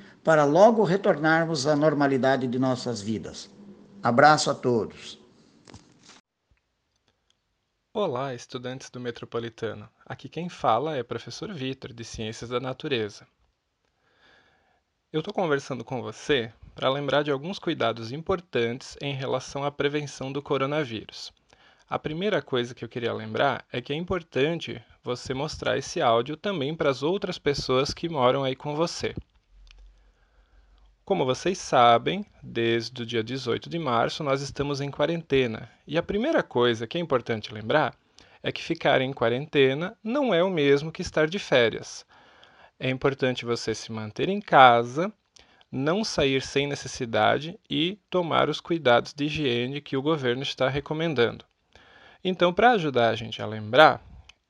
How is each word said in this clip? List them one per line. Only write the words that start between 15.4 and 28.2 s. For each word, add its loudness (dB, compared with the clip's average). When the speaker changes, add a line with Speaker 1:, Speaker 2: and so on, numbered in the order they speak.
Speaker 2:
com -8
você -2
pra -2
lembrar 0
de -2
alguns -4
cuidados -4
importantes -4
em -6
relação -6
à -2
prevenção -6
do -4
coronavírus. -4
A -4
primeira -2
coisa -4
que -16
eu -10
queria -4
lembrar -2
é -6
que -8
é -4
importante -4
você -6
mostrar -4
esse -6
áudio 2
também -4
pras -2
outras -4
pessoas 0
que -8
moram 2